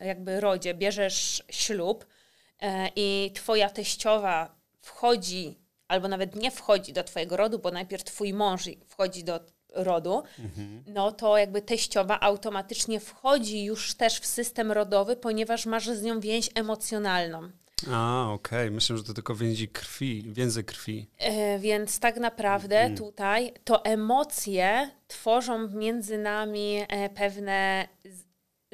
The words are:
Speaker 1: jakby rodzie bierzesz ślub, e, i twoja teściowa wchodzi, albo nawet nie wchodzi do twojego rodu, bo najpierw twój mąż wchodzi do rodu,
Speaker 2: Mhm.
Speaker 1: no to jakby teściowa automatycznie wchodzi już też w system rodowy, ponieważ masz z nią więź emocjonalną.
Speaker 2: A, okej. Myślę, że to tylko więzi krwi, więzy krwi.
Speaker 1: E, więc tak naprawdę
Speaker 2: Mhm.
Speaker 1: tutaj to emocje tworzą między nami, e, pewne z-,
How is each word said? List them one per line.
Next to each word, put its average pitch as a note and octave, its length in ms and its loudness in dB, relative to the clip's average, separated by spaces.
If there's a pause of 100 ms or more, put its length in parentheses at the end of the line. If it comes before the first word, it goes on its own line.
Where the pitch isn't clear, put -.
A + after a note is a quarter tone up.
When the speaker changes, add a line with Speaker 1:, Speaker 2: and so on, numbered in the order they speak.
Speaker 1:
jakby F#3 400 -4
rodzie F3+ 340 2
bierzesz G3 760 0
ślub, G#3 560 -2 (560)
e, F#3+ 340 -2
i G3 380 0
twoja G#3 360 2
teściowa G3+ 840 2 (260)
wchodzi, F#3 800 0 (300)
albo F#3+ 200 2
nawet F#3+ 280 -2
nie A#3 140 -2
wchodzi F#3+ 420 2
do F3 120 -2
twojego F3 320 -4
rodu, G#3+ 220 2
bo F3+ 120 -4
najpierw F#3 340 -6
twój G3+ 300 -4
mąż G3 300 0 (240)
wchodzi F#3 360 -2
do E3+ 160 -4 (340)
rodu, F3+ 480 0 (160)
Speaker 2:
Mhm. G2+ 480 -12
Speaker 1:
no G#3 260 0
to G#3+ 260 6
jakby G3+ 240 2
teściowa G#3 580 0
automatycznie G#3 800 0
wchodzi G#3+ 640 0
już G#3 300 -4
też A3+ 260 2
w - 60 -6
system A#3 460 -2
rodowy, G#3 440 2
ponieważ A3+ 500 -2
masz A3 220 -2
z A3 140 -4
nią A3+ 180 -2
więź A3 340 0
emocjonalną. F#3+ 960 -2 (400)
Speaker 2:
A, A#2+ 420 2
okej. A#2 380 -2
Myślę, A2+ 260 0
że G#2+ 80 -6
to A2 100 -8
tylko A#2 200 -4
więzi A2 340 0
krwi, A#2 540 -6 (100)
więzy A2+ 320 0
krwi. A2 420 -10 (120)
Speaker 1:
E, G#3+ 400 0
więc G#3 420 0
tak A#3 160 2
naprawdę G#3 640 2
Speaker 2:
Mhm. A#3 160 4
Speaker 1:
tutaj G#3 560 -2 (120)
to A3+ 200 4
emocje A3 1080 2 (180)
tworzą A3+ 600 0
między G#3+ 500 -2
nami, G#3 580 -2 (120)
e, G3+ 200 -2
pewne G3 800 0 (160)
z-, F#3+ 200 -20 (480)